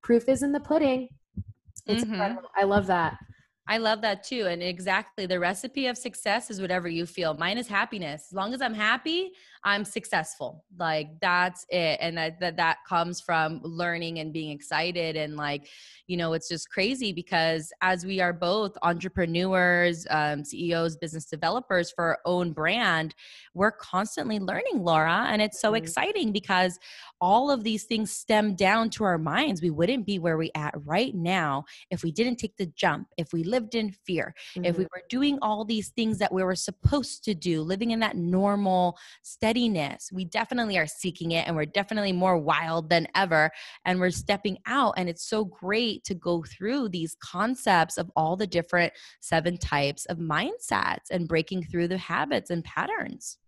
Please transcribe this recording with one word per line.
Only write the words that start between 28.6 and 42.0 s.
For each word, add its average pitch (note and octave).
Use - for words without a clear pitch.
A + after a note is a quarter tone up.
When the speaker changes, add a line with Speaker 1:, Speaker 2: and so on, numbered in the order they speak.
Speaker 2:
to -
our F3+
minds. F3+
We F3
wouldn't F3+
be G3
where E3
we D#3+
at D3+
right G3+
now E3
if F3+
we E3
didn't A#3+
take -
the G3
jump, D#3
if E3
we E3
lived A3
in G#3+
fear, E3+
if F3
we F#3+
Speaker 1:
Mm-hmm. E3+
Speaker 2:
were F3+
doing C#4
all G#3+
these G#3+
things A3
that G3
we F#3
were F#3
supposed -
to G#3
do, D#3+
living G3
in A3+
that G#3+
normal F#3
steadiness. A3
We F#3
definitely G#3+
are D#3
seeking E3
it, E3
and E3
we're D3+
definitely G3+